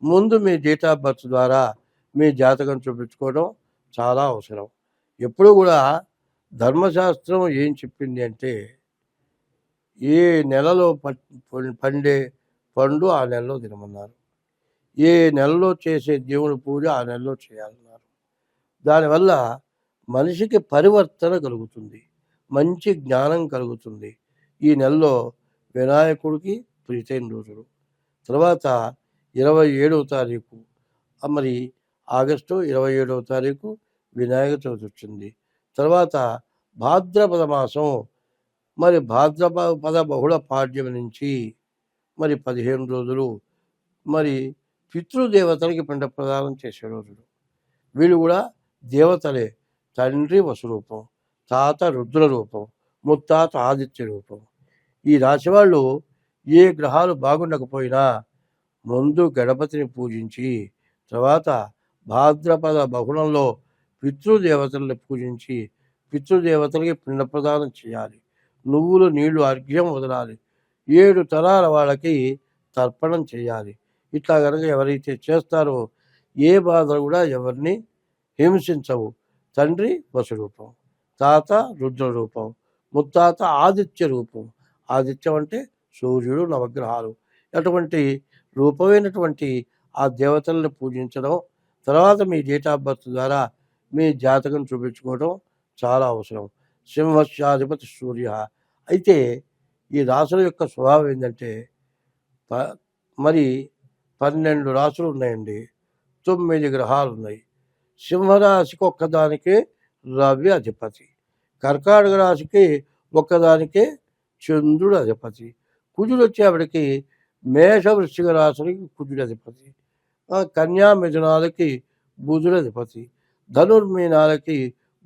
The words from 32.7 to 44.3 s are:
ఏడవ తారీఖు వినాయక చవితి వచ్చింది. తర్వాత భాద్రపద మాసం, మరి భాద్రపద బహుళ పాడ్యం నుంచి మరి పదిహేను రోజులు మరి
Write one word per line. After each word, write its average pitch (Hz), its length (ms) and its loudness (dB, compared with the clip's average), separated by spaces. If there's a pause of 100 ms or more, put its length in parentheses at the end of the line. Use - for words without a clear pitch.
ఏడవ 127 260 -4
తారీఖు 139 580 -6 (380)
వినాయక 139 500 -2
చవితి 110 180 -10
వచ్చింది. 104 500 -20 (440)
తర్వాత 143 600 0 (360)
భాద్రపద 180 640 0
మాసం, 143 640 -4 (760)
మరి 175 200 4
భాద్రపద 156 1000 -2
బహుళ 151 360 -2
పాడ్యం 135 560 -6
నుంచి 120 600 -8 (640)
మరి 151 160 -2
పదిహేను 131 520 -6
రోజులు 127 540 -6 (680)
మరి 143 500 -4 (380)